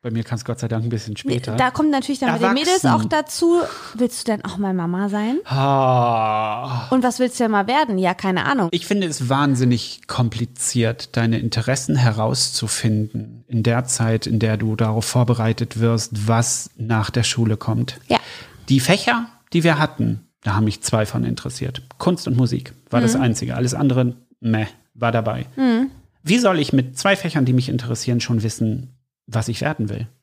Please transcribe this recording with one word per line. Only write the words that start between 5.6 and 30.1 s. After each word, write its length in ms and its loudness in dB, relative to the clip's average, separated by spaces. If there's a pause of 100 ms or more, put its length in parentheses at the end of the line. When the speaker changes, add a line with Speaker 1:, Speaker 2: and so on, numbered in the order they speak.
Speaker 2:
Und 120 4
was 160 0
willst 220 -2
du 40 2
denn 60 0
mal 160 2
werden? 320 0
Ja, 160 2
keine 320 0
Ahnung. 260 2
Speaker 1:
Ich 140 -4
finde 200 0
es 220 -4
wahnsinnig 800 2
kompliziert, 1080 -2
deine 220 2
Interessen 580 0
herauszufinden 1500 0
in 140 0
der 220 2
Zeit, 420 0
in 120 0
der 180 2
du 200 0
darauf 280 0
vorbereitet 760 0
wirst, 480 0
was 480 0
nach 340 -2
der 120 0
Schule 340 0
kommt. 520 -4
Speaker 2:
Ja. 100 4 (500)
Speaker 1:
Die 120 4
Fächer, 460 0 (260)
die 120 2
wir 140 4
hatten, 480 -2 (160)
da 120 -2
haben 100 2
mich 180 -2
zwei 240 0
von 180 -4
interessiert. 580 -6 (160)
Kunst 300 0
und 80 2
Musik 360 0 (160)
war 120 2
das 160 4
Speaker 2:
Mhm. 60 0
Speaker 1:
Einzige. 340 0
Alles 180 0
andere, 420 2 (240)
meh, 260 0 (280)
war 180 0
dabei. 340 -2 (100)
Speaker 2:
Mhm. 340 2 (320)
Speaker 1:
Wie 160 2
soll 200 4
ich 140 0
mit 260 0
zwei 180 2
Fächern, 280 0
die 80 2
mich 160 2
interessieren, 520 -2
schon 220 0
wissen, 520 -4 (320)
was 220 -2
ich 120 -6
werden 280 -2
will. 200 -6 (140)